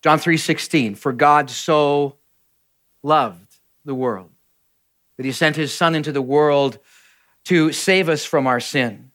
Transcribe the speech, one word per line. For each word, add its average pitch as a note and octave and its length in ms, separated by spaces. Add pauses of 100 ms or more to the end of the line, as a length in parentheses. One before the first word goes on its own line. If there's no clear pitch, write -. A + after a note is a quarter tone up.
John D#3 160
three D#3+ 200
sixteen, C#3 580
"For - 160
God D3 380
so C#3+ 640 (880)
loved A#2 560 (260)
the C#3+ 80
world, A2+ 380 (880)
that B2+ 80
he C3+ 60
sent D3+ 260
his D3 160
son E3 200
into D3+ 180
the C#3 100
world C#3 580 (640)
to D#3+ 260
save F#3 380
us D3+ 160
from C#3 220
our B2 120
sin." A#2+ 560